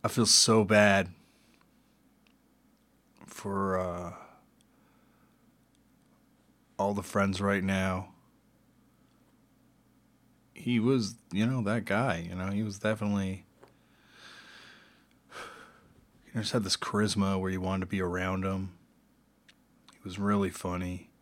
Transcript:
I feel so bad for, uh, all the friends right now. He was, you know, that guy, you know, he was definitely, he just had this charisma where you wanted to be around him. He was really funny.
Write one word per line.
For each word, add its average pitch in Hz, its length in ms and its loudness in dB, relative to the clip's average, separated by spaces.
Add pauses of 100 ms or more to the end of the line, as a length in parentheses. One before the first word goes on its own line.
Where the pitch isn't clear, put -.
I 110 40 2
feel 113 180 2
so 110 360 6
bad 101 460 6 (2250)
for, 98 520 -4
uh, 87 340 -6 (2750)
all 101 160 0
the 101 80 -2
friends 98 380 0
right 101 240 2
now. 95 460 -2 (2500)
He 120 260 0
was, 117 360 0 (160)
you 104 140 2
know, 127 160 -2
that 104 220 -2
guy, 98 440 -2
you 92 60 -10
know, 92 140 -4
he 101 140 -2
was 104 160 -6
definitely, 101 680 -2 (3000)
he 113 80 -4
just 104 120 -6
had 113 120 0
this 95 120 -2
charisma 98 640 0
where 95 120 -2
you 92 100 -4
wanted 95 200 -2
to 92 60 -4
be 95 140 -4
around 92 440 -2
him. 95 280 -4 (1200)
He - 100 -20
was 92 160 -10
really 101 320 2
funny. 90 600 -6 (100)